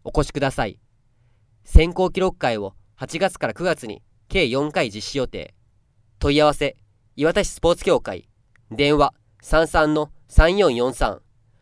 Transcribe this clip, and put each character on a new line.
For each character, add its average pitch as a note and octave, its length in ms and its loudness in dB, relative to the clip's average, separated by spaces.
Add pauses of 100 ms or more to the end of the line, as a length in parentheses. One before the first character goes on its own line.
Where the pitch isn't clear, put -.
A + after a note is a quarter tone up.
お - 60 -14
越 D3 200 -2
し - 20 -18
く C#3+ 80 -6
だ C3+ 120 -2
さ B2 140 -6
い。 - 140 -12 (840)
選 E3 300 8
考 F#3 180 0
記 F#3 80 -6
録 F#3 180 -2
会 A#2 200 -2
を G2 180 -10 (200)
八 D#3 240 -10
月 F#3 200 -2
か C3+ 80 -4
ら G#2+ 60 -6
九 E3+ 100 -12
月 D#3+ 240 -4
に - 160 -14 (240)
計 F3 200 0
四 C#3+ 240 -2
回 C#3 180 -2
実 G2+ 220 -14
施 C#3 60 -6
予 B2+ 100 -4
定。 - 260 -14 (640)
問 C#3+ 160 0
い D3+ 60 4
合 D3+ 60 6
わ C#3+ 60 2
せ、 C#3+ 240 -6 (380)
岩 D#3+ 180 0
田 G3+ 100 0
市 - 80 -4
ス - 100 -18
ポ E3+ 100 2
ー E3+ 40 0
ツ - 80 -18
協 D#3 180 0
会。 - 280 -14 (420)
電 C#3+ 260 2
話、 - 160 2 (280)
三 D#3+ 260 2
三 D#3 260 0
の D3+ 180 -4 (160)
三 E3+ 300 4
四 D#3+ 180 2
四 B2 180 -2
三。 A2+ 280 -4 (400)